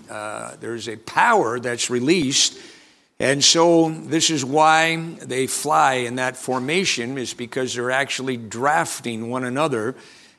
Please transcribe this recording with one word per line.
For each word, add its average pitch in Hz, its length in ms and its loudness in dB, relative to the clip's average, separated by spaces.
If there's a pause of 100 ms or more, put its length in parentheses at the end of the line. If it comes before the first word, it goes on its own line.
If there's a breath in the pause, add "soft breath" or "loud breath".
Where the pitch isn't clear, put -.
uh, 107 500 -10
there's 113 300 -10
a 107 60 -10
power 151 640 2
that's 120 320 -4
released. 139 680 2 (600 loud breath)
And 135 240 2
so 165 480 6
this 156 400 -2
is 143 120 0
why 156 520 4 (260)
they 127 240 -2
fly 147 480 2 (140)
in 120 80 -6
that 127 200 -2
formation, 135 840 -2
is 117 160 -8
because 123 400 -4
they're 123 160 -2
actually 131 460 -2
drafting 117 920 -2
one 127 140 -4
another. 127 500 -2 (460 loud breath)